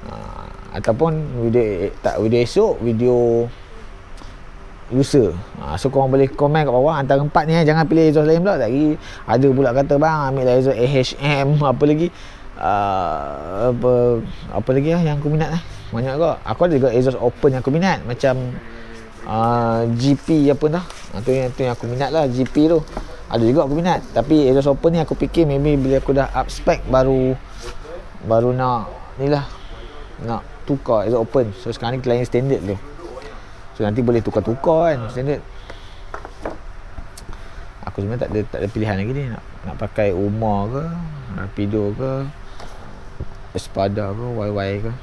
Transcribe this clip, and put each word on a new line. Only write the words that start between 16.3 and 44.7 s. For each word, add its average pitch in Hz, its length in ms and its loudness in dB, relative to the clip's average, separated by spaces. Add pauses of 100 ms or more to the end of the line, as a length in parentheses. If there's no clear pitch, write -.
Aku - 240 -6
ada 175 80 4
juga 131 160 4
exhaust 123 320 2
open 123 320 4
yang 127 80 -2
aku 131 80 0
minat. 160 340 2
Macam, 123 320 0 (920)
ah, 117 640 2
G 131 240 2
P 151 320 2
apa 143 160 2
entah. 170 200 0 (280)
Ah, 95 80 -6
tu 120 160 -4
yang, 127 160 -2
tu - 120 -4
yang 120 120 -2
aku - 80 -10
minat 127 240 -2
lah, 151 160 2
G 127 240 0
P 147 160 4
tu. 160 160 6 (480)
Ada 117 160 2
juga 135 240 4
aku 143 80 2
minat. 170 320 2
Tapi 143 400 4
exhaust 139 240 4
open 165 240 2
ni - 80 2
aku - 80 -4
fikir 156 320 2
maybe 143 320 2
bila 135 240 2
aku 139 160 2
dah 135 160 0
up 127 160 -2
spec - 400 0
baru, 131 480 4 (880)
baru 117 320 4
nak 123 320 -2 (320)
ni 139 80 0
lah. 143 160 0 (800)
Nak 113 160 -4 (240)
tukar 120 400 2
exhaust 113 240 0
open. 117 320 2
So - 80 -8
sekarang 120 320 -4
ni - 20 -10
client 123 220 2
standard 123 400 0
tu. 98 80 -2 (1080)
So 107 80 2
nanti 110 160 2
boleh 120 160 4
tukar-tukar 123 720 2
kan, 135 160 -2
standard. 127 320 -4 (2500)
Aku 101 160 -6
sebenarnya 113 240 -4
tak - 80 -8
ada, 107 40 0 (120)
tak - 80 -6
ada 98 80 -2
pilihan 107 320 -2
lagi 110 160 -4
ni. 143 160 -4
Nak, - 120 -12 (200)
nak 95 160 -8
pakai 104 320 0
Umar 101 560 0
ke, 135 160 -4 (560)
Rapido 104 560 -2
ke, 135 320 -4 (1300)
Espada 101 560 -4
ke, 113 140 -6 (100)
Y 104 160 -4
Y 98 220 -2 (100)